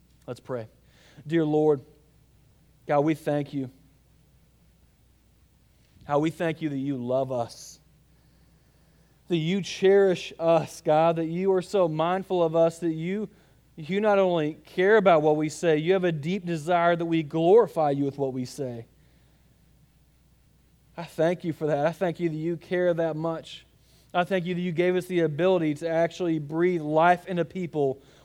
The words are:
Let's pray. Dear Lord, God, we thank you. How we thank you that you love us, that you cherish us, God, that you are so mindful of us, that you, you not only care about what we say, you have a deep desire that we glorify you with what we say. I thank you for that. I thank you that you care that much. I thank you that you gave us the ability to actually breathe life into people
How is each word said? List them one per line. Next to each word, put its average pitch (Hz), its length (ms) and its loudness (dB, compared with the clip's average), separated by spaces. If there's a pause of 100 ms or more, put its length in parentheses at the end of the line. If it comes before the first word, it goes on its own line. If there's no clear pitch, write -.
(280)
Let's 123 120 -12
pray. 120 280 -10 (580)
Dear 160 180 0
Lord, 151 380 2 (1080)
God, 147 120 2
we 151 160 2
thank 147 360 -4
you. 131 200 -8 (2250)
How 147 160 0
we 160 100 0
thank 165 320 -4
you 156 80 -4
that 139 80 -6
you 135 200 -4
love 127 340 -2
us, - 480 -10 (1500)
that 175 100 -2
you 170 260 -2
cherish 190 760 2
us, 165 440 0
God, 160 340 2
that 165 100 -4
you 180 280 -2
are 180 100 0
so 185 240 0
mindful 175 560 -2
of 160 120 0
us, 165 240 2
that 170 140 -2
you, 180 340 -6 (480)
you 165 240 -4
not 208 200 4
only 165 460 0
care 196 320 4
about 180 260 6
what 151 120 4
we 156 140 -2
say, 160 280 2
you 160 160 2
have 190 100 2
a 180 80 2
deep 170 340 -4
desire 170 500 0
that 170 100 -4
we 165 180 0
glorify 165 640 4
you 143 160 0
with 139 140 -6
what 131 140 -4
we 127 120 -6
say. 123 400 -10 (2000)
I 165 100 -12
thank 170 380 -2
you 165 100 -4
for 160 120 -6
that. 147 220 0
I 170 40 -2
thank 170 280 -4
you 170 100 -2
that 151 60 -6
you 165 200 -4
care 180 380 0
that 165 220 -2
much. 160 500 -8 (480)
I 180 120 0
thank 185 200 -2
you 180 80 -4
that 175 80 -4
you 180 100 -4
gave 180 240 0
us 180 120 -4
the 180 140 0
ability 160 520 2
to 165 160 -8
actually 165 480 0
breathe 160 440 0
life 160 440 2
into 175 200 -4
people 151 540 -4 (260)